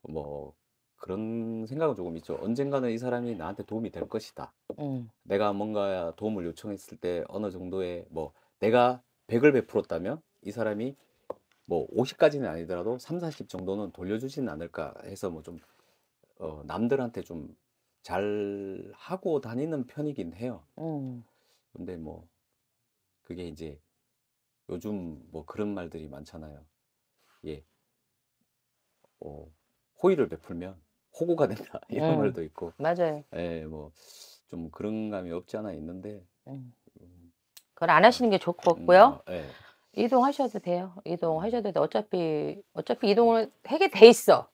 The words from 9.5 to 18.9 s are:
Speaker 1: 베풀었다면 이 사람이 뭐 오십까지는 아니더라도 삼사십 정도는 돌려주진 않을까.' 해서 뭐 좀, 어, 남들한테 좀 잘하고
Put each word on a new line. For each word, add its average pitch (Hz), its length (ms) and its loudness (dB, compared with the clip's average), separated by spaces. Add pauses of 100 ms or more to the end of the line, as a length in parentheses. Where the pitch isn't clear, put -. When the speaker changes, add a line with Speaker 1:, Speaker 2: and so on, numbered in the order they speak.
Speaker 1:
베풀었다면 107 680 -2 (220)
이 - 80 -12
사람이 110 460 -6 (680)
뭐 82 260 -2
오십까지는 135 580 2
아니더라도 87 500 -6
삼사십 165 500 -10
정도는 95 440 -6
돌려주진 117 560 -6
않을까.' 78 460 -8 (100)
해서 98 260 -8
뭐 78 120 -12
좀, 85 160 -16 (800)
어, 78 280 -12
남들한테 117 560 -2
좀 80 340 -14 (460)
잘하고 101 1400 -6